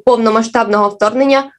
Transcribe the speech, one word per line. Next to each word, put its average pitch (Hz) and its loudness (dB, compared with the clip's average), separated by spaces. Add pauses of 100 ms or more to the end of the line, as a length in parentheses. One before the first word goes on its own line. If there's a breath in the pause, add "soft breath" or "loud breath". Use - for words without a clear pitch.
повномасштабного 226 0
вторгнення 269 -2